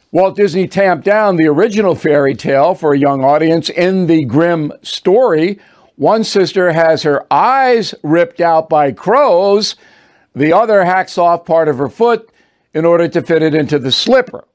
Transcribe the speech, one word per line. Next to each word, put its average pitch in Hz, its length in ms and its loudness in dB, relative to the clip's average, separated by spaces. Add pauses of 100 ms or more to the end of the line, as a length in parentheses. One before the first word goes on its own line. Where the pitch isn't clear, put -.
(100)
Walt 185 260 0
Disney 190 300 0
tamped 180 380 -2
down 202 320 0
the 160 100 2
original 190 480 0
fairy 143 400 0
tale 143 400 0
for 151 180 -2
a 143 60 0
young 139 240 0
audience 160 480 0
in 185 360 -2
the 160 180 2
Grimm 156 480 -2 (100)
story. 196 800 0 (340)
One 208 300 0
sister 185 480 0
has 160 320 0
her 143 280 0
eyes 240 720 0
ripped 170 380 0
out 165 280 0
by 151 220 0
crows. 202 840 0 (580)
The 151 200 0
other 208 300 2
hacks 185 340 -2
off 170 260 0
part 165 240 0
of 135 80 -2
her 135 140 -4
foot 226 400 -2 (420)
in 160 140 -2
order 170 200 2
to 160 140 -2
fit 160 220 0
it 156 120 0
into 147 240 -2
the 127 140 -4
slipper. - 640 -2